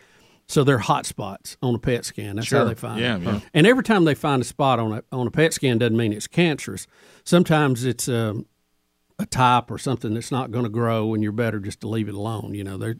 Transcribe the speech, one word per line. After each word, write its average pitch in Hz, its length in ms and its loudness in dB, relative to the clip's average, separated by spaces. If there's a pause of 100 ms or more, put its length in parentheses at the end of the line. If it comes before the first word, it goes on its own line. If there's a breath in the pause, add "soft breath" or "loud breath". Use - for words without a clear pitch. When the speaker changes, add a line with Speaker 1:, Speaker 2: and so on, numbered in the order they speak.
(480 soft breath)
Speaker 1:
So 147 160 2
they're 131 160 6
hot 127 260 0
spots - 560 -12
on 123 140 0
a 117 40 -2
pet 120 260 -2
scan. 104 320 -10
That's 117 120 -6
how 139 100 4
Speaker 2:
Sure. 123 80 4
Speaker 1:
they 113 80 -4
find 113 260 -8
Speaker 2:
Yeah, 120 160 0
Speaker 1:
it. 87 60 -6
Speaker 2:
yeah. 104 160 -2 (140)
Speaker 1:
And 156 140 8
every 254 160 6
time 196 220 4
they 151 100 4
find 139 260 0
a 117 40 -2
spot 131 340 2
on 110 140 -2
a, 117 180 -8
on 127 160 -4
a - 40 -6
pet 160 220 2
scan 123 260 2
doesn't 113 180 2
mean 113 160 2
it's 107 140 -10
cancerous. 143 580 -2 (380 soft breath)
Sometimes 151 600 4
it's, 127 240 -4
um, 113 380 -2 (720)
a - 80 -6
type 123 460 2
or 98 60 -10
something 120 360 -4
that's 117 180 -6
not 127 200 -4
gonna 120 180 -2
grow, 113 440 0
and 107 100 0
you're 107 80 -2
better 110 280 -2
just 98 220 -10
to 110 60 -8
leave 107 220 -2
it 104 60 -10
alone. 104 380 -8
You 101 120 -8
know, 98 120 -8
there, 110 220 -6